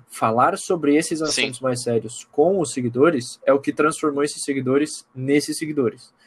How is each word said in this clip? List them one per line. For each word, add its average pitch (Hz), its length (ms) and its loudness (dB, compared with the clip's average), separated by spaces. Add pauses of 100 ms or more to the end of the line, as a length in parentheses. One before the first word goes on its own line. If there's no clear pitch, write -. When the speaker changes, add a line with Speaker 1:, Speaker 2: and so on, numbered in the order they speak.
Speaker 1:
falar 127 480 2
sobre 151 380 2
esses 160 280 0
Speaker 2:
Sim. 131 280 -2
Speaker 1:
assuntos 123 80 -14
mais 127 240 -2
sérios 113 480 -4
com 180 280 2
os 151 120 -2
seguidores 123 760 0
é 135 60 6
o 139 80 4
que 139 140 -4
transformou 147 500 0
esses 147 200 -6
seguidores 139 720 -2
nesses 143 440 -2
seguidores. 143 560 -4 (140)